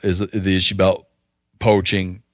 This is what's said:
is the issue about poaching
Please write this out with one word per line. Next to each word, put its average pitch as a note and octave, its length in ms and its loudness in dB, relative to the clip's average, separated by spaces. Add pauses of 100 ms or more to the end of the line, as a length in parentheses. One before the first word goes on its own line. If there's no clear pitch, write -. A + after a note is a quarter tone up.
is F#2+ 160 0
the F#2+ 380 -2
issue F#2+ 180 -2
about F#2+ 300 0 (540)
poaching G2 640 0 (100)